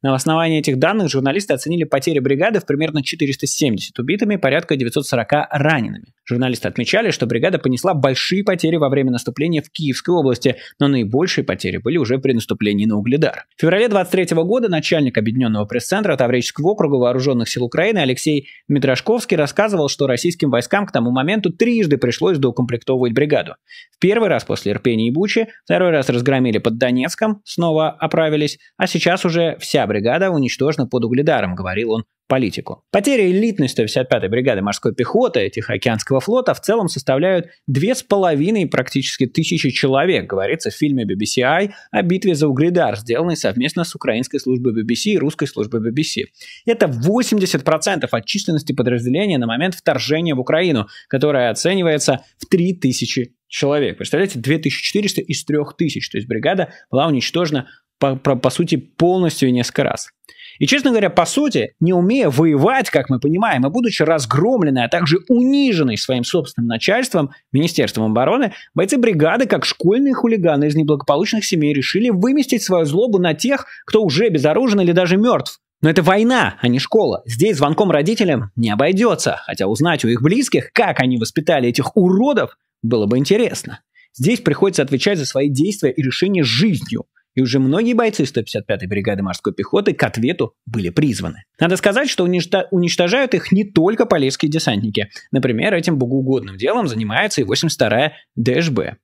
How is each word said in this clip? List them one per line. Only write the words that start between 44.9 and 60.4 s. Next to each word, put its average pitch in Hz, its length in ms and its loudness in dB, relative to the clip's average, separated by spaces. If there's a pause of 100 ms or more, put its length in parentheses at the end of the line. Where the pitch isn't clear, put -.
C 208 160 -2
и 202 80 2
русской 143 260 -2
службой 113 360 -4
B 113 100 -4
B 135 100 -2
C. - 220 -2 (420)
Это 226 220 2
восемьдесят 180 760 0
процентов 160 520 0
от 117 100 -4
численности 160 480 -4
подразделения 127 640 0
на 123 80 0
момент 135 300 -2
вторжения 151 580 0
в 127 60 -2
Украину, 151 480 0 (200)
которое 135 440 0
оценивается 160 720 0 (180)
в - 80 -14
три 185 260 2
тысячи 127 640 -4 (120)
человек. 139 500 -2
Представляете, 180 420 -4
две 131 180 -2
тысячи 160 260 -4
четыреста - 380 -2
из - 240 -6
трёх 151 320 -4
тысяч. 147 320 -4
То - 80 -8
есть 110 100 -8
бригада 147 420 -2 (200)
была 135 160 0
уничтожена, 151 640 -2 (320)
по, 135 160 0
по, 135 200 0
по 123 140 2
сути, - 280 0
полностью 170 680 0
и 127 40 4
несколько 123 320 0
раз. - 260 -4 (500)